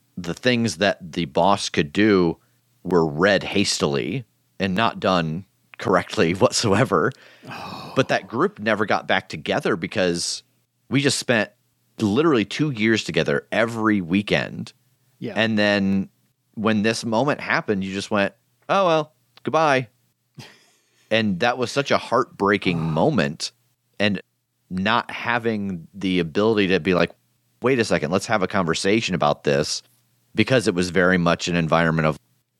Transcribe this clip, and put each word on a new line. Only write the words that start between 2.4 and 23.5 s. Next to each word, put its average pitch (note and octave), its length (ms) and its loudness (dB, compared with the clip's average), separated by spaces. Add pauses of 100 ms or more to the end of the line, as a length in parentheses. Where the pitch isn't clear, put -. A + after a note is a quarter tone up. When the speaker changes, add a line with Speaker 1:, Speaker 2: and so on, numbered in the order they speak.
Speaker 1:
were E2 220 2
read F2 380 2
hastily F2 840 -2 (340)
and F#2+ 160 -2
not A2+ 240 -2
done F2+ 460 -2 (320)
correctly F2+ 560 0
<laughs> - 20 -6
whatsoever. G#2 760 2 (380)
Speaker 2:
Oh. - 460 -14
Speaker 1:
But C3 140 0
that A#2+ 180 -2
group C#3+ 320 -2
never G#2+ 260 0
got G2+ 220 0
back G2+ 220 0
together G#2+ 480 -2
because F2 680 -2 (460)
we C3+ 120 0
just C#3 180 2
spent A2 320 0 (480)
literally A#2 460 2
two D3+ 260 -4
years A2 340 2
together D2+ 480 0
every A2 480 0
weekend. E2+ 720 -2 (460)
Speaker 2:
Yeah. A#2 160 -8
Speaker 1:
And A2 220 0
then G2 520 2 (460)
when A2 280 0
this A2+ 220 0
moment A#2 340 -2
happened, A#2 460 -2
you F#2+ 80 -6
just G2 180 -6
went, G2+ 220 0 (340)
"Oh, F#3+ 180 2
well, D#3+ 280 0 (300)
goodbye." C#3+ 500 2
Speaker 2:
<laughs> - 40 -20 (1120)
Speaker 1:
And G#2+ 300 0
that A#2+ 180 0
was B2 140 -2
such C#3 180 -2
a A2 80 4
heartbreaking G2+ 840 0
Speaker 2:
Oh. - 20 -4
Speaker 1:
moment, D#2+ 720 0 (440)